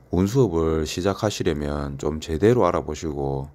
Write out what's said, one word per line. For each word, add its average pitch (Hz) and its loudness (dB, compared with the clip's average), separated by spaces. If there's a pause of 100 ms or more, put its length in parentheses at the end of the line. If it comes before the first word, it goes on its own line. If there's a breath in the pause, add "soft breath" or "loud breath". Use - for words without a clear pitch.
(120)
운수업을 85 2
시작하시려면 73 -2
좀 76 -4
제대로 98 2
알아보시고 71 -2